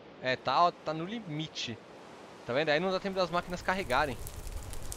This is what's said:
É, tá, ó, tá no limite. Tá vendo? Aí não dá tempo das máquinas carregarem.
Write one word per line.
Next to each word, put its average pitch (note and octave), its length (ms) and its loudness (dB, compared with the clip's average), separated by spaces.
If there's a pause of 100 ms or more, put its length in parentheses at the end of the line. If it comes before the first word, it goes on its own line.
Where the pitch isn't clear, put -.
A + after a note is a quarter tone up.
(220)
É, B2+ 140 2
tá, C#3+ 280 4
ó, F3 60 6
tá - 220 -4
no D#3+ 120 -2
limite. D#3+ 760 -6 (680)
Tá A#2 60 -2
vendo? D3+ 160 4
Aí D3 100 6
não F#3+ 120 2
dá F#3 100 2
tempo F#3+ 160 -2
das F3+ 140 4
máquinas F3 320 0
carregarem. C#3+ 540 2 (800)